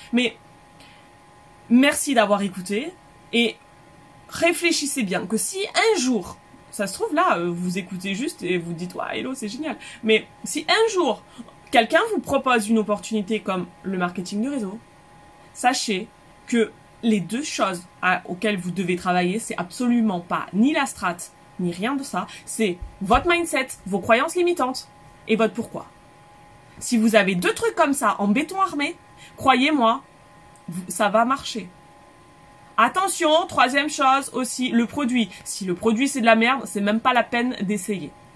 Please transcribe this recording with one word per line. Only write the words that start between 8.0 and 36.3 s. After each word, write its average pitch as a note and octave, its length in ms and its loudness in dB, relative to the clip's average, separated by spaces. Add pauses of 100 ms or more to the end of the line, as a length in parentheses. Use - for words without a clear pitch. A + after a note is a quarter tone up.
juste B3 300 -6
et F3+ 140 0
vous E3+ 160 -6
dites, « F3 220 -8
Ouah, - 200 -6
hello, B3+ 180 -6
c'est A3+ 140 -8
génial. » B3 300 -8 (260)
Mais A3 240 2 (160)
si - 240 -8
un G#4+ 260 4
jour, D4+ 300 0 (480)
quelqu'un C4+ 300 4 (120)
vous F4+ 60 0
propose A#3+ 500 0
une A3+ 80 4
opportunité G#3 600 -2
comme F#3 260 -4 (180)
le F#3+ 140 -4
marketing F3+ 460 -4
de C4+ 60 -2
réseau, A3 280 -6 (760)
sachez A3 540 -2 (380)
que A3+ 260 0 (320)
les G#3+ 160 2
deux G#3+ 240 -6
choses F#3+ 400 -4 (180)
à, F#3 240 0
auxquelles G3+ 320 -2
vous F3 140 -6
devez F3 240 -2
travailler, F3+ 440 0
c'est - 180 -8
absolument A3 600 0
pas E3+ 340 -6
ni A#3+ 200 4
la C#4+ 120 2
strat, F3 320 -4 (420)
ni F3 120 -2
rien G3+ 240 -2
de C4+ 80 -4
ça. F#3+ 240 -6 (180)
C'est F#3 320 -2 (240)
votre A#3+ 280 2
mindset, D#4+ 380 0 (180)
vos F#3+ 140 -2
croyances B3 360 2
limitantes E4+ 520 0 (400)
et A3 80 4
votre A3 180 0
pourquoi. - 320 -8 (960)
Si - 180 0
vous A3 180 4
avez G3 200 4
deux B3+ 180 0
trucs A4+ 220 -2
comme D4 180 4
ça A3 260 0
en G3+ 80 2
béton D#4 340 0
armé, E4 340 -2 (400)
croyez-moi, C4 680 2 (680)
vous, F3 180 -10
ça G#3 220 0
va A3 160 4
marcher. A#3+ 420 -4 (1120)
Attention, E4+ 720 4
troisième C#4 420 2
chose C4+ 440 2
aussi, B3+ 360 -4
le A#3 160 4
produit. A#3+ 440 0 (140)
Si - 220 -8
le F3+ 80 -2
produit A3+ 340 0
c'est C4+ 140 -2
de A3 40 0
la A3+ 100 8